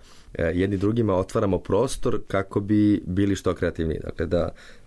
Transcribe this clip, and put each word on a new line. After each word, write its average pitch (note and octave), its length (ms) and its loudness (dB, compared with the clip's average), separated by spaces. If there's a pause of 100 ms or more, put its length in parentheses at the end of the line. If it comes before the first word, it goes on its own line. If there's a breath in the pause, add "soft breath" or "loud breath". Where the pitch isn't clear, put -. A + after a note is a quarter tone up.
(340 loud breath)
e, - 120 -4
jedni F#2 320 0
drugima G#2 380 2
otvaramo F#2+ 440 0
prostor G#2+ 680 0
kako G2 320 -2
bi G#2 460 4
bili G2 300 2
što F2+ 180 -2
kreativniji. D#2+ 460 -2
Dakle, - 260 -6
da, E2+ 240 0 (380 loud breath)